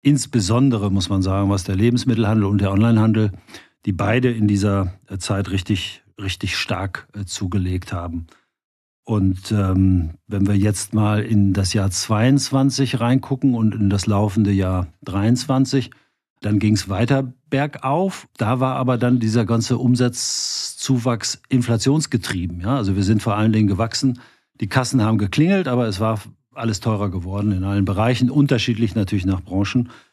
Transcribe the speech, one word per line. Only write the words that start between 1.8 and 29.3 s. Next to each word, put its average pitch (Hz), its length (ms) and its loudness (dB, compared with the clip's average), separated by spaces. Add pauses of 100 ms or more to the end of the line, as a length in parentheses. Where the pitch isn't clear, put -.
und 98 160 0
der 98 120 0
Onlinehandel, 110 600 4 (520)
die 101 80 -2
beide 110 380 0
in 110 180 2
dieser, 98 440 0 (160)
äh, 98 100 -10
Zeit 98 320 -4
richtig, 95 520 -4 (180)
richtig 92 360 -6
stark, - 580 -6
äh, 101 100 -8
zugelegt 92 680 -4
haben. 82 340 -8 (760)
Und, 95 480 0
ähm, 95 640 2 (120)
wenn 98 220 0
wir 104 80 2
jetzt 101 360 0
mal 104 300 2
in 101 300 2
das 98 200 0
Jahr 95 180 0
zweiundzwanzig 131 1080 0
reingucken 127 560 0
und 110 200 2
in 104 140 0
das 98 180 0
laufende 104 440 2
Jahr 92 380 0 (160)
dreiundzwanzig, 123 880 0 (500)
dann 107 180 0
ging's 107 300 2
weiter 127 440 -2 (160)
bergauf. 147 880 -4
Da 117 240 -2
war 131 140 0
aber 127 240 0
dann 123 220 2
dieser 110 260 2
ganze 113 320 0
Umsatzzuwachs - 1700 -2
inflationsgetrieben, 117 1120 0
ja. 110 160 -2
Also 98 200 0
wir 98 80 0
sind 104 180 2
vor 104 140 -2
allen 110 160 2
Dingen 107 160 4
gewachsen. 113 500 0 (420)
Die 107 80 -4
Kassen 127 340 0
haben 110 160 2
geklingelt, 160 500 0
aber 123 180 0
es 98 140 -4
war 110 200 0 (320)
alles 113 280 -6
teurer 104 300 -2
geworden 95 420 -4
in 92 120 -2
allen 98 200 0
Bereichen, 117 460 0
unterschiedlich 120 640 0
natürlich 95 320 -2
nach 95 160 -2